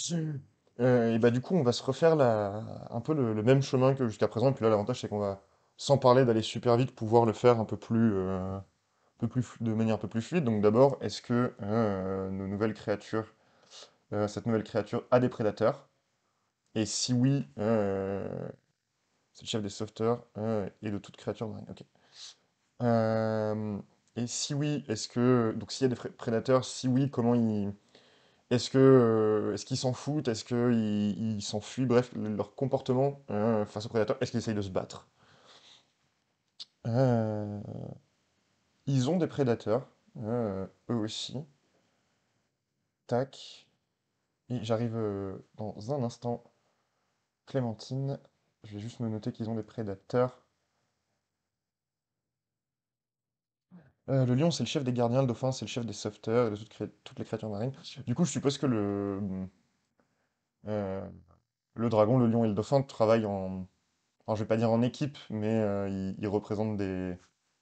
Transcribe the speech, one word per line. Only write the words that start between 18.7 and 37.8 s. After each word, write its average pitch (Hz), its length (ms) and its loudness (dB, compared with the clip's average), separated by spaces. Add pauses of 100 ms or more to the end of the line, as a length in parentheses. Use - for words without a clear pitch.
c'est - 120 -20
le - 20 -14
chef 110 160 -4
des 101 60 -6
sauveteurs, 113 580 -4 (100)
euh, 107 320 -4 (140)
et 107 80 -4
de 101 80 -4
toute - 180 -18
créature 110 320 -8
marine. 101 220 -12
Ok. - 120 -18 (1000)
Euh, 110 960 0 (360)
et 120 120 -2
si - 260 -6
oui, 147 340 -2
est-ce 107 200 -4
que, 120 500 2
donc 107 140 -8
s'il - 140 0
y - 20 6
a - 20 0
des 120 60 -2
pré-, - 160 -8
prédateurs, 120 540 0
si - 220 -6
oui, 135 220 4
comment 120 240 2
ils, 107 400 2 (760)
est-ce - 200 0
que, 135 80 0
euh, 110 760 6
est-ce 104 120 -8
qu'ils 131 120 -4
s'en 127 140 -2
foutent ? 143 380 -4
Est-ce 110 160 -4
qu'ils, 110 880 0
ils 101 60 -6
s'enfuient ? 107 440 -4
Bref, 120 280 4
le, 107 200 -4
leur - 220 -6
comportement, 135 720 -2
euh, 104 360 0
face 107 200 -8
aux 117 40 -10
prédateurs, 110 320 0
est-ce - 100 -2
qu'ils 120 80 -2
essayent 107 160 -2
de 104 60 -2
se 98 80 -6
battre ? - 380 -6 (1800)
Euh... 110 760 0 (1300)